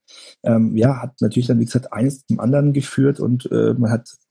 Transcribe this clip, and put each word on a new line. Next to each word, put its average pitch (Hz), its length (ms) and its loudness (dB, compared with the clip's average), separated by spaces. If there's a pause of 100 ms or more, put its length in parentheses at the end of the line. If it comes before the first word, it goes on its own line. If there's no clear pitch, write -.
(440)
ähm, 113 340 2
ja, 123 240 2
hat 123 180 -14
natürlich 120 280 0
dann, 123 120 2
wie 117 60 2
gesagt, - 260 -4
eines 127 340 -4
zum - 140 -2
anderen 143 320 2
geführt 139 480 0
und, 123 320 -2
äh, 113 220 2
man 117 180 0
hat 117 240 -6 (160)